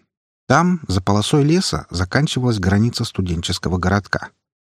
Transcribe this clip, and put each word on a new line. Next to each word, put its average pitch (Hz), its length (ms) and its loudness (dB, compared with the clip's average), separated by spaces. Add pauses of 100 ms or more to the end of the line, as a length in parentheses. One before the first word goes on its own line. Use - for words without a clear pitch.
(480)
Там, 170 400 2
за 95 140 0
полосой 104 420 2
леса, 165 460 0
заканчивалась 123 680 -2
граница 101 440 2
студенческого 90 760 -4
городка. - 500 -2 (400)